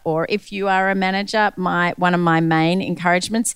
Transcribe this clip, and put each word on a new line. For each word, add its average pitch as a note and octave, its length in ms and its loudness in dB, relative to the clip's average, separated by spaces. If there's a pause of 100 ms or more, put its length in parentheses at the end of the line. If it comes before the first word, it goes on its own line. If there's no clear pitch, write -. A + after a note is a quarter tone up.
or D#3+ 260 -2
if - 220 -6
you G3 160 -4
are F#3+ 220 2
a F#3+ 60 0
manager, G3 600 0
my, F3 400 0
one F3+ 200 2
of F3 40 2
my E3 220 2
main E3 400 2
encouragements F3+ 760 -2